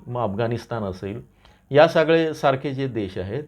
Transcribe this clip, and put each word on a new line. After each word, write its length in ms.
मग 240
अफगाणिस्तान 520
असेल, 400
या 180
सगळे 460
सारखे 400
जे 120
देश 320
आहेत 300